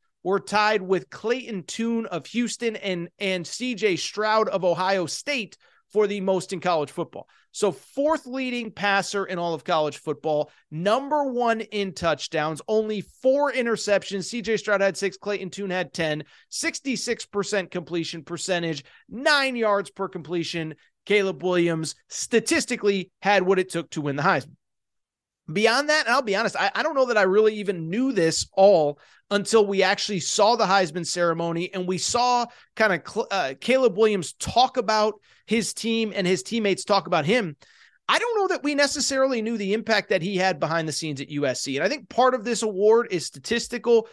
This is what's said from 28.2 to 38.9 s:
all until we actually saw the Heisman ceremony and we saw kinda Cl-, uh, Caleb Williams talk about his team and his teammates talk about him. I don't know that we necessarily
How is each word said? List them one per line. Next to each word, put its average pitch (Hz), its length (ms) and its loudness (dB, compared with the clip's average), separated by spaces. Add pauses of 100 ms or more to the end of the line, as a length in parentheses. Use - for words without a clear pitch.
all 175 460 6 (320)
until 208 340 4
we 196 180 2
actually 185 380 0
saw 214 360 2
the 226 100 2
Heisman 180 400 2
ceremony 170 640 -2
and 185 160 -4
we 185 80 -2
saw 240 480 0 (320)
kinda 196 300 2
Cl-, - 240 -4
uh, 156 280 -2
Caleb 247 380 4
Williams 208 380 2
talk - 420 0
about 214 380 0 (320)
his 220 260 0
team 226 420 -2
and 190 120 -2
his 185 160 2
teammates 202 420 -2
talk 196 220 0
about 170 180 2
him. 185 320 0 (500)
I 277 120 2
don't 453 200 0
know 381 100 2
that 359 140 -2
we 285 120 0
necessarily 277 640 0